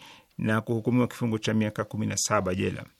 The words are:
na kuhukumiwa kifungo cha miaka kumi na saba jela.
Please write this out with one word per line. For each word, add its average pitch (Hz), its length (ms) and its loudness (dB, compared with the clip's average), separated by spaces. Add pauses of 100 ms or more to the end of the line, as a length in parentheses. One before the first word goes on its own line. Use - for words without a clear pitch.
(380)
na 110 220 2
kuhukumiwa 120 480 2
kifungo 113 300 -2
cha 110 160 -2
miaka 107 300 0
kumi 107 220 -4
na 101 100 -4
saba 95 380 2
jela. 95 300 -2 (160)